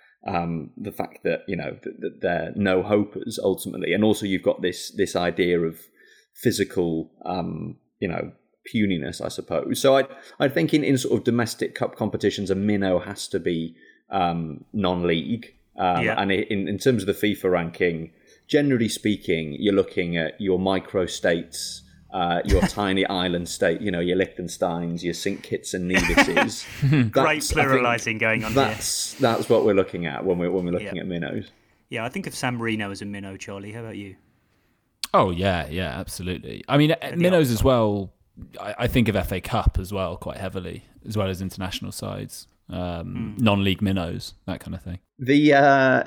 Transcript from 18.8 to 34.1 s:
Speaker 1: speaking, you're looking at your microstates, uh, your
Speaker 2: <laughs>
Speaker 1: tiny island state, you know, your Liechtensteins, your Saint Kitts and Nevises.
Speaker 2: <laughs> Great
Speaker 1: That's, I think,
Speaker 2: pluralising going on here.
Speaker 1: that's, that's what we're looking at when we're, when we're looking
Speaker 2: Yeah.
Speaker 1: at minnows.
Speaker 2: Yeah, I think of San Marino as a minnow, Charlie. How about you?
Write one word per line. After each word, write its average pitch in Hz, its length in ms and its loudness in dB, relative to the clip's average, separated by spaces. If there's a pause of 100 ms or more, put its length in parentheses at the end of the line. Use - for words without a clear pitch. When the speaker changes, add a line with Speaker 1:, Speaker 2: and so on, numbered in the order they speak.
Speaker 1:
speaking, 82 680 -2
you're 101 160 4
looking 90 420 2
at 80 240 -4
your 92 180 2
microstates, 92 1200 -2 (320)
uh, 87 320 0
your 90 160 4
Speaker 2:
<laughs> - 60 2
Speaker 1:
tiny 95 380 0
island 90 420 -2
state, 87 340 0
you 104 100 -2
know, 87 80 -2
your 90 180 0
Liechtensteins, 87 840 -2
your 87 100 -2
Saint - 300 -6
Kitts - 300 -6
and 90 180 -4
Nevises. - 760 2 (160)
Speaker 2:
<laughs> 131 300 4
Great - 20 -16
Speaker 1:
That's, 151 380 2
I - 40 0
think, 143 120 4
Speaker 2:
pluralising 120 500 2
going 110 260 2
on 110 100 -4
here. 135 120 6
Speaker 1:
that's, - 500 -4
that's 113 340 2
what 113 160 6
we're 101 100 6
looking 92 320 0
at 67 180 -4
when 90 140 2
we're, 87 120 0
when 90 140 0
we're 85 60 -2
looking 98 240 -4
Speaker 2:
Yeah. 82 80 -6
Speaker 1:
at 92 40 -8
minnows. 85 440 -6 (380)
Speaker 2:
Yeah, 113 160 -6
I 127 40 -6
think 190 180 -8
of 135 80 -10
San 123 220 -2
Marino 110 340 -2
as 98 100 -10
a 104 40 -8
minnow, 101 320 -10
Charlie. 101 340 -12
How 117 100 -12
about 110 160 -12
you? 98 180 -14 (1000)